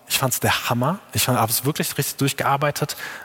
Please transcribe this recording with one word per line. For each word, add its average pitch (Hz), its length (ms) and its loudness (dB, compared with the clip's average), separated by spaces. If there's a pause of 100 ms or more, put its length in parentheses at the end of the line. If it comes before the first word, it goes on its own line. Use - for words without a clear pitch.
Ich - 120 0
fand's 127 200 0
der - 300 2
Hammer. 135 300 2 (140)
Ich 117 100 2
fand, 123 160 4
hab's 117 260 2
wirklich - 320 0
richtig - 200 -2
durchgearbeitet. 139 760 0 (300)